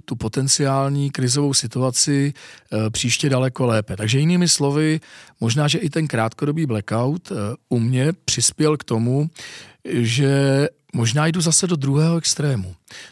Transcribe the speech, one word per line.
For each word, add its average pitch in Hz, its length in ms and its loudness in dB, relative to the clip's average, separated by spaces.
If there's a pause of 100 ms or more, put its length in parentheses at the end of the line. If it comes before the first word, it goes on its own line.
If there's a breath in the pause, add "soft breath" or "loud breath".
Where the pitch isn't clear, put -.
tu 123 100 -8
potenciální 139 960 0
krizovou 135 420 0
situaci, 135 800 0 (400 loud breath)
eh, 110 160 0
příště 123 400 -2
daleko 131 360 0
lépe. 107 320 0
Takže 110 220 0
jinými 175 300 2
slovy, 151 500 2 (400 loud breath)
možná, 127 280 2
že 147 100 0
i 185 120 -2
ten 160 180 -2
krátkodobý 147 580 -2
blackout, 120 640 -2
eh, 185 40 -6 (340)
u 123 100 0
mě 127 340 2 (120)
přispěl 151 520 0
k - 60 -10
tomu, 123 460 0 (560 loud breath)
že 139 800 2 (260)
možná 120 340 2
jdu 170 140 2
zase 165 260 2
do 175 80 0
druhého 151 420 2
extrému. 127 580 -2 (360 loud breath)